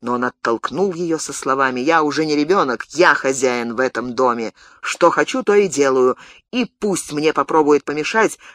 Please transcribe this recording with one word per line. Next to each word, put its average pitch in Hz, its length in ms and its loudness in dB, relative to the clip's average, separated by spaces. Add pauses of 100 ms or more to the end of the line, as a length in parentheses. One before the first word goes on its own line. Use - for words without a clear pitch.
но 120 120 -4
он 123 120 -2
оттолкнул 127 680 -4
её 165 280 -4
со 143 140 -10
словами: 135 460 -2
«Я 156 220 2
уже 147 240 -2
не 151 100 -2
ребёнок, 147 540 0
я 160 240 4
хозяин 120 600 -2
в 113 40 -2
этом 123 360 -4
доме. 117 380 0 (280)
Что - 300 2
хочу, 202 320 -2
то 208 100 2
и 202 140 4
делаю, 131 500 2 (340)
и 240 140 -2
пусть - 480 -6
мне 151 180 0
попробует 147 540 2
помешать 151 540 -2 (160)